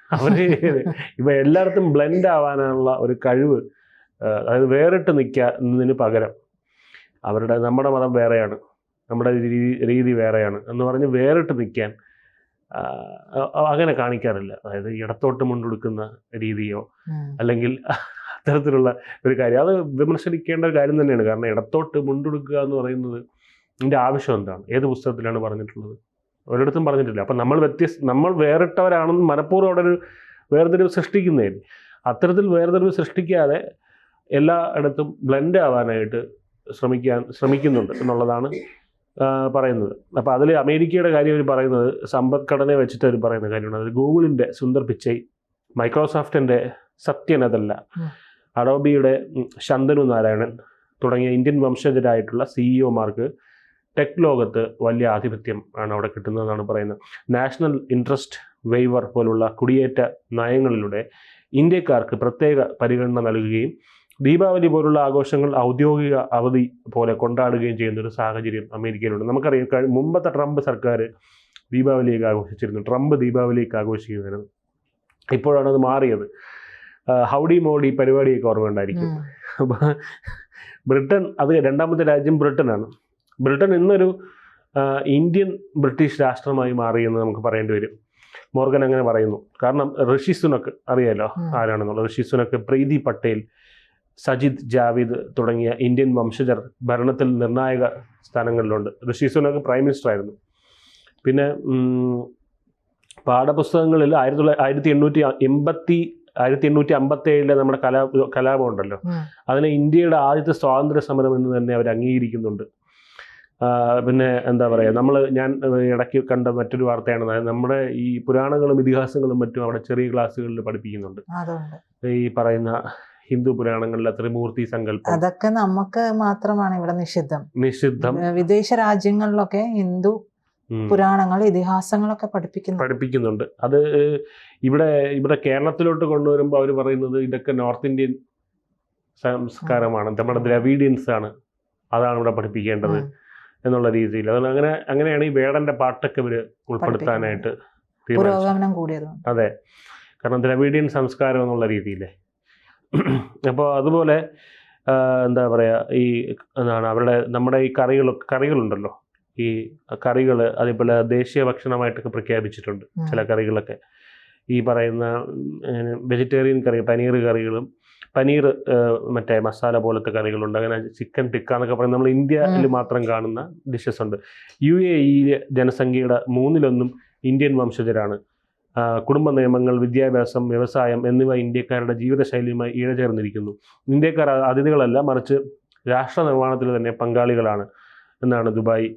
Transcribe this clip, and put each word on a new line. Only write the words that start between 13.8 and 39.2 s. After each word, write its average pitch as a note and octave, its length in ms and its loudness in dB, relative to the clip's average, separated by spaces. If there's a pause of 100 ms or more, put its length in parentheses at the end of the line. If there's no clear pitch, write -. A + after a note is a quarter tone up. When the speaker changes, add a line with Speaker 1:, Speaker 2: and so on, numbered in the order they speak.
Speaker 1:
കാണിക്കാറില്ല. A2 720 -4
അതായത് G2+ 240 -8
ഇടത്തോട്ട് A2+ 540 -4
മുണ്ടുടുക്കുന്ന A2+ 720 -6 (220)
രീതിയോ G#2 520 -6 (180)
Speaker 2:
ഉം. C#3+ 300 -10
Speaker 1:
അല്ലെങ്കിൽ A#2+ 440 -2
<laughs> - 520 -10
അത്തരത്തിലുള്ള C#3 600 0 (300)
ഒരു C3 140 2
കാര്യം, B2 220 2
അത് F#3 200 2
വിമർശിക്കേണ്ട E3 840 -2
ഒരു D#3+ 100 0
കാര്യം D3+ 260 2
തന്നെയാണ്. B2+ 220 2
കാരണം A2 240 0
ഇടത്തോട്ട് D3 500 -2
മുണ്ടുടുക്കുക C#3+ 600 -4
എന്ന് C#3 180 -2
പറയുന്നത് B2+ 440 -6 (460)
ഇതിൻ്റെ C#3 320 -2
ആവശ്യം C3 380 0
എന്താണ്? F#2+ 360 -6
ഏത് C3 120 0
പുസ്തകത്തിലാണ് A#2 560 -4
പറഞ്ഞിട്ടുള്ളത്? G#2+ 580 -10 (500)
ഒരിടത്തും C#3 380 0
പറഞ്ഞിട്ടില്ല. C3 360 0
അപ്പം B2 160 -2
നമ്മൾ B2+ 220 2
വ്യത്യസ്ത, D#3+ 460 0
നമ്മൾ C#3+ 300 2
വേറിട്ടവരാണെന്ന് E3+ 880 2
മനഃപൂർവ്വം E3+ 520 2
അവിടെ F3 140 2
ഒരു F3 140 2 (520)
വേർതിരിവ് E3+ 360 4
സൃഷ്ടിക്കുന്നതേ. D#3+ 680 0 (460)
അത്തരത്തിൽ F3+ 420 2
വേർതിരിവ് F3+ 440 2
സൃഷ്ടിക്കാതെ E3 800 0 (600)
എല്ലായിടത്തും D3+ 920 0
ബ്ലെൻഡ് C#3+ 340 2
ആവാനായിട്ട് A#2 840 0 (360)
ശ്രമിക്കാൻ, B2 520 0
ശ്രമിക്കുന്നുണ്ട് C3+ 600 0
എന്നുള്ളതാണ്, A#2+ 600 -2 (720)